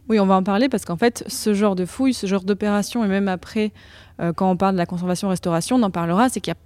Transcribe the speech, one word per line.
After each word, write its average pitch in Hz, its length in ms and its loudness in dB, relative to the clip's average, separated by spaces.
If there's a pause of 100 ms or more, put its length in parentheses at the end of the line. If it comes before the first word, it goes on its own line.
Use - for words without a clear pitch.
Oui, 220 120 2
on 196 60 4
va 190 120 6
en 190 60 2
parler 208 260 2
parce 220 160 -4
qu'en 170 100 -6
fait, 233 320 0
ce 214 260 -2
genre 202 220 2
de 180 100 -2
fouille, 262 280 0
ce 208 140 -6
genre 190 160 0
d'opération, 208 600 0
et 202 40 2
même 196 200 2
après, 208 460 -4 (480)
euh, 170 100 0
quand 190 180 0
on 185 60 4
parle 190 200 2
de - 20 0
la 170 80 0
conservation-restauration, 180 920 -2
on 247 80 4
en 190 80 0
parlera, 180 380 2
c'est 220 100 -4
qu'il - 120 -6
y - 40 -4
a - 100 -20